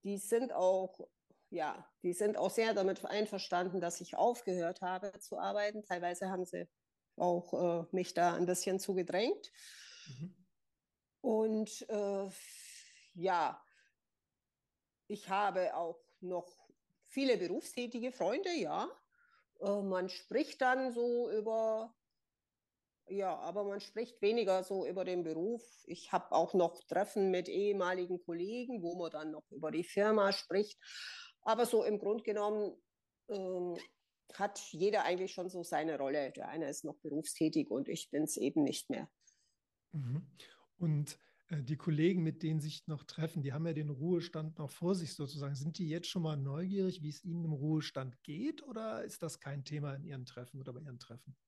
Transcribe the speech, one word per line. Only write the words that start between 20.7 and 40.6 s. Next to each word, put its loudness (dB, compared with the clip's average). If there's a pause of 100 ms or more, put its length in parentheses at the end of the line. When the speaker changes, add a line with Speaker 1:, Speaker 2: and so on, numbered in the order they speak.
Speaker 1:
so 0
über, 0 (1120)
ja, 0
aber -2
man -4
spricht -6
weniger 6
so 0
über 0
den 0
Beruf. -2
Ich -8
habe 2
auch 6
noch 6
Treffen 2
mit 2
ehemaligen 2
Kollegen, -4
wo -2
man -2
dann -4
noch -10
über -4
die 0
Firma 6
spricht. 0 (640)
Aber 4
so 4
im 2
Grunde 0
genommen, 0 (520)
ähm, -4 (560)
hat -2 (140)
jeder 2
eigentlich 0
schon -6
so -8
seine -2
Rolle. 0
Der -8
eine -4
ist -8
noch -6
berufstätig 0
und -2
ich -6
bin's 0
eben 4
nicht -2
mehr. -4 (840)
Speaker 2:
Mhm. -4 (500)